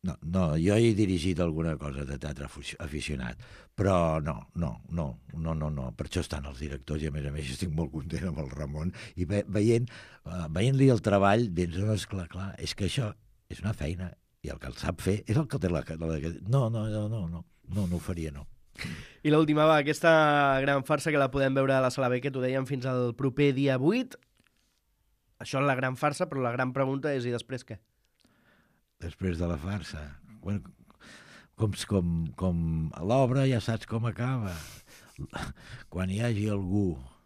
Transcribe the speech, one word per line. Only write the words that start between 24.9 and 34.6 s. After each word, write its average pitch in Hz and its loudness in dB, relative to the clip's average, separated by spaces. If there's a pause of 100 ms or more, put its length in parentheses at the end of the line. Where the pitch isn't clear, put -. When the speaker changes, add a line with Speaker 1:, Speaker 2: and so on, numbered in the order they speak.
Speaker 2:
Això 135 -4
és 143 2
la 135 4
gran 127 0
farsa, 151 0
però 135 -2
la 120 0
gran 127 0
pregunta 139 0
és, 120 -2
i 120 -2
després 120 -8
què? 104 -14 (1200)
Speaker 1:
Després 87 -2
de 87 2
la 85 0
farsa? 87 -6 (400)
Bueno, 98 -6 (800)
com, 107 0 (140)
com, 90 2 (240)
com 90 0 (400)
l'obra 131 2
ja 123 0
saps 113 -4
com 113 -2
acaba. 123 -4 (1400)